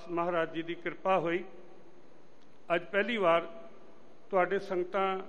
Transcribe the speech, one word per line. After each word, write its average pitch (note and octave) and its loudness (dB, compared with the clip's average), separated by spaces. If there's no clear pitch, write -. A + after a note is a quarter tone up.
ਮਹਾਰਾਜ E3+ 2
ਜੀ E3 -2
ਦੀ E3 -4
ਕਿਰਪਾ F3+ 2
ਹੋਈ, E3+ 2
ਅੱਜ F3 2
ਪਹਿਲੀ G#3+ 2
ਵਾਰ E3+ 6
ਤੁਹਾਡੇ F#3 4
ਸੰਗਤਾਂ F#3+ 0